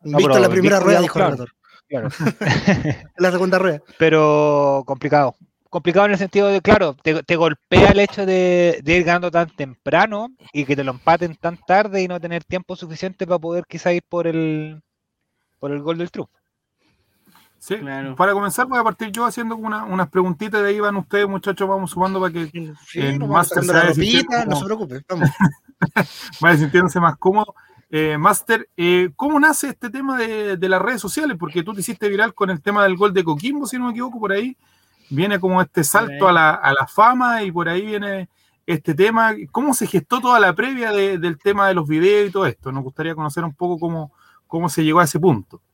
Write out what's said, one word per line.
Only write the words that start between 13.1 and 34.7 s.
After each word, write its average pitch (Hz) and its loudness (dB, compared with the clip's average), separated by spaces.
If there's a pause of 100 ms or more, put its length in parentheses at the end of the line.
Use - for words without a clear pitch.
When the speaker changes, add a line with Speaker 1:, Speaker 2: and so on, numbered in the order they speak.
Speaker 1:
para 175 0
poder 170 -4
quizá 175 -4
ir 175 -2
por 170 -4
el, 156 -4 (760)
por 139 -8
el 143 -6
gol 165 -4
del 175 -8
triunfo. 170 -12 (1300)
Speaker 3:
Sí, - -8
Speaker 4:
Claro. 135 -10
Speaker 3:
para 190 2
comenzar 202 -2
voy 254 -4
a 233 0
partir 220 -4
yo 233 -4
haciendo 226 -4
una, 220 -8
unas 185 -4
preguntitas, 185 -2
de 202 0
ahí 208 -2
van 208 -2
ustedes, 202 -2
muchachos, 190 -4
vamos 190 -4
sumando 190 -2
para 185 0
que, 165 -6 (420)
Speaker 2:
Sí, 165 -10
Speaker 3:
eh, 139 -2
Speaker 2:
nos - -4
vamos 143 -2
Speaker 3:
Master 175 2
Speaker 2:
sacando 180 0
Speaker 3:
se 165 4
Speaker 2:
la 165 4
Speaker 3:
vaya 170 2
sintiendo 220 2
Speaker 2:
ropita, 240 -2
no - -
Speaker 3:
como 175 -2
Speaker 2:
se - -6
preocupe, 180 -6
vamos. 170 0 (500)
Speaker 3:
<laughs> - -6
vaya 165 6
sintiéndose 175 2
más 160 2
cómodo. 202 0 (360)
Eh, 156 -2
Master, 226 0
eh, 180 2
¿cómo 285 0
nace 294 2
este 240 -10
tema 269 -6
de, 214 -4
de 185 -2
las 185 2
redes 226 -4
sociales? 240 -4
Porque 170 -6
tú 208 -8
te 202 -10
hiciste 208 -6
viral 208 0
con 190 -2
el 165 -4
tema 202 0
del 190 4
gol 196 2
de 185 2
Coquimbo, 226 -2
si 254 -6
no 247 -4
me 240 -4
equivoco, 240 -8
por 196 -2
ahí 233 -4 (540)